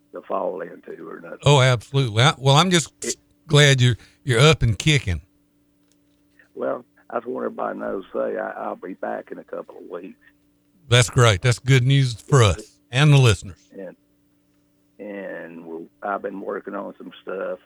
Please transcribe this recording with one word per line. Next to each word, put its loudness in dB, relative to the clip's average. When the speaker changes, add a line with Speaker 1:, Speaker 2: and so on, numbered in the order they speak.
Speaker 1:
to -16
fall -6
into -16
or -16
nothing. -18
Speaker 2:
Oh, 4
absolutely. 0
I, 2
well, 2
I'm 4
just 0
Speaker 1:
It -8
Speaker 2:
glad 4
you're, 4
you're 0
up 6
and 2
kicking. 0
Speaker 1:
Well, -8
I -8
just -10
want -8
everybody -6
to -12
know, -8
say, -4
I, -6
I'll -10
be -14
back -10
in -16
a -18
couple -16
of -20
weeks. -14
Speaker 2:
That's 4
great. 4
That's 0
good 4
news 2
for 4
us 0
and 4
the 8
listeners. 4
Speaker 1:
And, -14
and -12
we're, -10
I've -4
been -10
working -10
on -10
some -18
stuff, -8